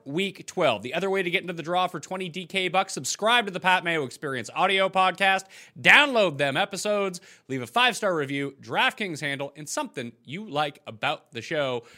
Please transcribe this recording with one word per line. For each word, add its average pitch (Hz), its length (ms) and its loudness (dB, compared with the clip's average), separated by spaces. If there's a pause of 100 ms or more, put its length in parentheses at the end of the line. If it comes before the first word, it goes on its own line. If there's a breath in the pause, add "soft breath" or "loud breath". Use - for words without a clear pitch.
week 190 420 -4
twelve. 123 360 2
The 131 100 -8
other 180 160 -2
way 190 120 0
to 175 80 -4
get 175 120 0
into 175 100 -8
the 165 100 -10
draw 175 260 0
for 170 120 -10
twenty 190 300 -8
D 180 160 -10
K 185 240 -2
bucks, 190 240 0
subscribe 214 540 0
to 196 40 -6
the 175 80 -8
Pat 180 240 4
Mayo 165 220 0
Experience 127 500 -8
audio 190 320 2
podcast, 190 560 2 (340 loud breath)
download 202 600 6
them 139 180 0
episodes, 196 640 -2 (300 loud breath)
leave 131 120 -4
a 113 60 -8
five-star 220 480 2
review, 139 460 -2
DraftKings 180 580 -2
handle, 139 380 -6
and 151 100 -14
something 139 460 -8 (100)
you 196 260 -12
like 147 380 -4
about 131 460 -4
the 117 80 -8
show. 131 420 -2 (140 loud breath)